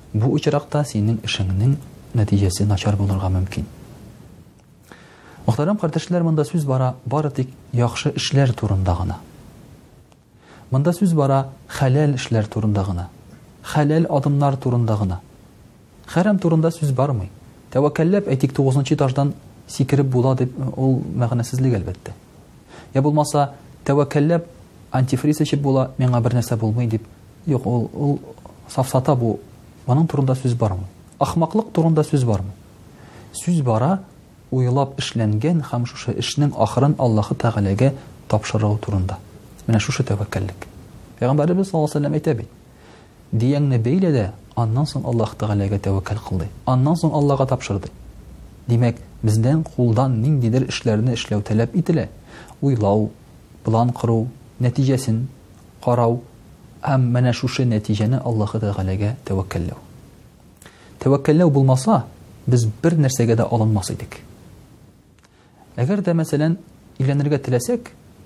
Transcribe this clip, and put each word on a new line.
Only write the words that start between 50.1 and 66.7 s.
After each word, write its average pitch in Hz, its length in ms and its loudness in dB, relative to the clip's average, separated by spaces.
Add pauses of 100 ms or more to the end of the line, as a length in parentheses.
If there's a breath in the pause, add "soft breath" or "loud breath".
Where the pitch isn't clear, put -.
ниндидер 131 460 2
эшләрне 117 480 0
эшләү 104 260 -4
таләп 113 320 0
ителә. 165 360 0 (520 loud breath)
Уйлау, 107 480 2 (540)
план 117 280 2
кору, 117 360 0 (320)
нәтиҗәсен 127 640 0 (580)
карау, 120 380 2 (640)
һәм 131 260 2
менә 123 240 2
шушы 127 320 -2
нәтиҗәне 110 580 0
Аллаһы 110 360 -2
Тәгаләгә 101 560 -2 (100)
тәвәккәлләү. 92 540 -4 (1200 loud breath)
Тәвәккәлләү 147 500 4
булмаса, 135 540 4 (420)
без 120 200 2 (180)
бер 165 100 4
нәрсәгә 131 420 2
дә 110 140 0
алынмас 110 400 0
идек. - 300 -10 (1600 soft breath)
Әгәр 180 300 0
дә, 170 80 2
мәсәлән, 160 440 2 (420)